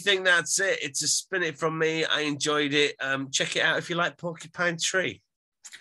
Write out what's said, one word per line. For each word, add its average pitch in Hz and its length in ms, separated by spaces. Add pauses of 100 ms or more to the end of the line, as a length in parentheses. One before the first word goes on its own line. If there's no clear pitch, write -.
think 190 180
that's 175 380
it. 190 200
It's 135 220
a 120 60
spin - 340
it 156 160
from 160 180
me. 160 280
I 143 160
enjoyed 147 520
it. 147 280
Um, 135 300
check 165 260
it 139 40
out 151 180
if 165 100
you 170 80
like 170 200
Porcupine 170 600
Tree. 165 440 (600)